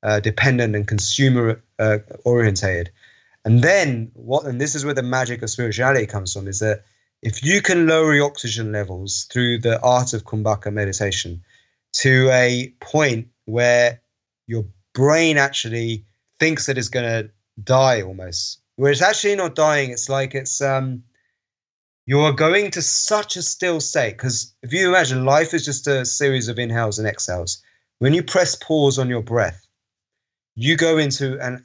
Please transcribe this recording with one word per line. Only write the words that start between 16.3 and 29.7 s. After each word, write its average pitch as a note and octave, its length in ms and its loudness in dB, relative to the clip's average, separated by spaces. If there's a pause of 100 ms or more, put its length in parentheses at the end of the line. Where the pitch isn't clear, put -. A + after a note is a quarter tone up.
thinks D#3+ 260 0
that C3+ 120 -2
it's A#2+ 120 -6
gonna A2+ 400 -4 (340)
die B2+ 380 4
almost, F#2 580 -10 (160)
where C#3 160 2
it's C#3 100 2
actually G3+ 340 2
not F3+ 200 -4
dying. D3 360 2
It's B2 180 -8
like C3+ 260 -4
it's, C3 240 -6
um, C3 440 -2 (1040)
you're C#3+ 280 4
going F3 380 2
to F3 100 -6
such - 560 -2
a F3+ 40 -8
still E3+ 380 -2
state. B2+ 380 -2
'Cause - 440 -6
if B2 120 -12
you F3+ 160 2
imagine C3+ 340 2
life D3+ 300 2
is D#3+ 100 0
just C#3+ 240 -6
a C3+ 180 0
series C3 440 -2
of A#2 100 -6
inhales A2+ 400 -2
and A2 80 -2
exhales, F2+ 540 -6 (380)
when C3+ 140 4
you F3 100 2
press - 320 0
pause C#3+ 440 2
on B2+ 80 0
your B2 160 -2
breath, G2+ 400 -2 (920)